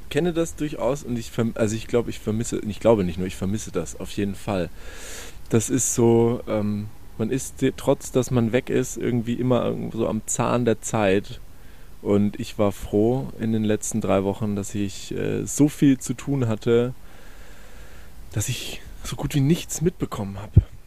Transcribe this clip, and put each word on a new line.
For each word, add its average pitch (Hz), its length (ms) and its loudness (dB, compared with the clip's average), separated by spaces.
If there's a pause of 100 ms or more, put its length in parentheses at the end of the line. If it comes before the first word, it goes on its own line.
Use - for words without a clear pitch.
kenne 165 240 0
das 165 240 -2
durchaus 143 480 -2
und 120 120 -4
ich 113 140 -6
verm-, 113 260 0
also 110 200 2
ich 110 100 -6
glaub, 117 220 2
ich 107 100 -6
vermisse, 110 400 -2
ich 101 220 -6
glaube 107 240 6
nicht 87 140 -2
nur, 92 100 0
ich - 80 -8
vermisse 101 340 -2
das 82 300 -4
auf 92 120 -8
jeden 101 220 0
Fall. 92 340 -2 (800)
Das 117 220 2
ist 131 240 0
so, 117 540 6
ähm, 104 400 0 (300)
man 110 120 0
ist - 320 -4
de-, 135 140 4
trotz, - 340 0
dass 131 220 2
man 117 180 4
weg 123 180 0
ist, 123 280 0
irgendwie 120 380 0
immer 123 300 2
irgendwo 110 340 -4
so 113 100 0
am 110 180 -2
Zahn 120 380 2
der 113 160 2
Zeit. 101 580 2 (640)
Und 101 380 2
ich - 180 -6
war 101 140 4
froh 120 560 2 (100)
in 113 140 0
den 110 100 2
letzten 107 380 0
drei 98 240 4
Wochen, 101 320 0
dass 98 180 -4
ich, 101 400 -4
äh, 104 300 -2
so 143 240 4
viel 139 300 4
zu - 160 -4
tun 135 340 0
hatte, 120 460 2 (1400)
dass - 160 -2
ich - 320 -6 (240)
so - 120 -6
gut - 180 -4
wie 143 80 4
nichts 156 400 0
mitbekommen 107 580 -2
hab. 104 100 -12 (360)